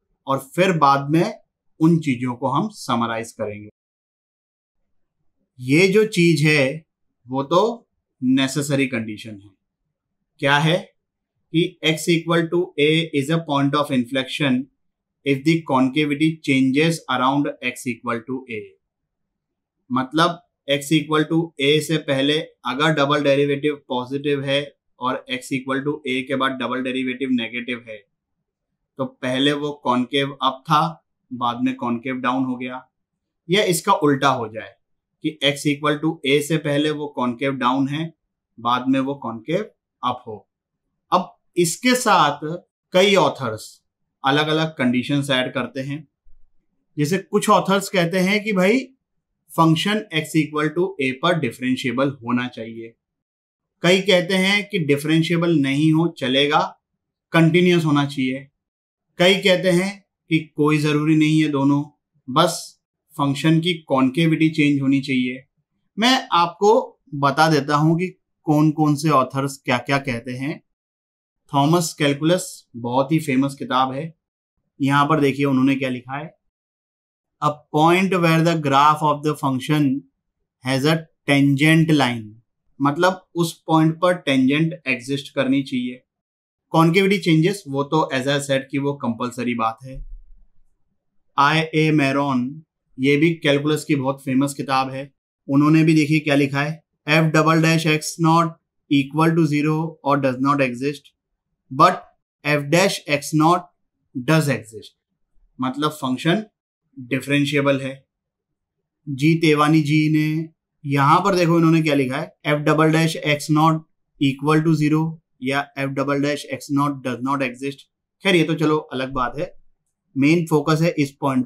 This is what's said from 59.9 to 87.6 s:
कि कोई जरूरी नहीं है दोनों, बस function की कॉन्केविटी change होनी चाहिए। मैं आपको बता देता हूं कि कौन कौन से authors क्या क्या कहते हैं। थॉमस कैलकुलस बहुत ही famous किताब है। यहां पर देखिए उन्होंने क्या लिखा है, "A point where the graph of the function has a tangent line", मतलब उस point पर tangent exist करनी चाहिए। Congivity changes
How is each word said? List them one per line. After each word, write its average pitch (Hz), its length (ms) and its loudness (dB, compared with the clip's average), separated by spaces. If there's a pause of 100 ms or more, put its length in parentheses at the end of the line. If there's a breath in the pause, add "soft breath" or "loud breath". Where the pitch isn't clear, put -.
कि 160 100 2
कोई 151 380 0
जरूरी 151 380 2
नहीं 156 280 4
है 151 60 0
दोनों, 143 360 2 (440)
बस 165 520 -2 (300)
function 147 480 0
की 170 140 -2
कॉन्केविटी 160 760 0
change 147 320 0
होनी 135 200 0
चाहिए। 131 440 -4 (540)
मैं 254 320 0
आपको 196 680 2 (140)
बता 143 380 2
देता 147 240 0
हूं 156 200 4
कि 180 240 -6 (240)
कौन 151 280 2
कौन 151 240 0
से 147 140 -2
authors 139 480 0
क्या 127 200 -2
क्या 139 200 -2
कहते 123 340 -6
हैं। 135 320 -10 (920)
थॉमस 165 400 2
कैलकुलस 151 840 -2
बहुत 127 360 -2
ही 160 80 2
famous 139 400 -2
किताब 131 340 -2
है। 160 240 -10 (640)
यहां 143 240 2
पर 156 140 0
देखिए 139 260 0
उन्होंने 135 300 2
क्या 131 140 -4
लिखा 127 280 -10
है, 160 220 -14 (1040)
"A 151 60 2 (260)
point 175 340 4
where 165 380 2
the 170 140 2
graph 147 420 4
of 147 220 0
the 151 80 0 (120)
function 139 540 0 (680)
has 131 180 -2
a 160 120 4 (320)
tangent 143 640 4
line", 120 380 0 (520)
मतलब 175 540 0
उस 165 320 -4
point 160 340 2
पर 180 120 2
tangent 147 600 0 (140)
exist 131 480 -6
करनी 135 280 0
चाहिए। 123 400 -8 (640)
Congivity 185 480 4
changes 170 500 2